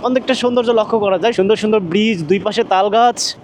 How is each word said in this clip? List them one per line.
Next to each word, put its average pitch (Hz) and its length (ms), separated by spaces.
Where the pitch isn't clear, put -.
অনেকটা 254 300
সৌন্দর্য 240 380
লক্ষ্য 214 280
করা 196 180
যায়, 214 160
সুন্দর 196 220
সুন্দর 214 240
ব্রিজ, 190 440
দুই 180 160
পাশে 214 240
তাল 196 260
গাছ, 226 540